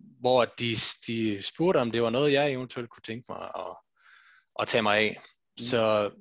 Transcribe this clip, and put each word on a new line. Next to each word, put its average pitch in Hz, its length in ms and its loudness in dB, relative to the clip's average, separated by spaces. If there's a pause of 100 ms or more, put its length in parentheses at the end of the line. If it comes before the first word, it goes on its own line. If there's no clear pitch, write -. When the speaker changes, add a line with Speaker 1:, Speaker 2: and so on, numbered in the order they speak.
(200)
Speaker 1:
hvor 123 260 4
de, 117 300 -4 (320)
de 110 340 -2
spurgte, 170 360 0
om 120 140 0
det 117 120 0
var 113 60 2
noget, 139 240 2
jeg 143 180 2
eventuelt 127 380 -8
kunne - 140 -20
tænke 113 260 -10
mig 95 120 -10 (140)
at, 90 200 -8 (840)
at 104 80 -2
tage 117 140 2
mig 104 160 4
af. 107 240 0 (380)
Speaker 2:
Mm. 120 40 -10
Speaker 1:
Så, 110 580 2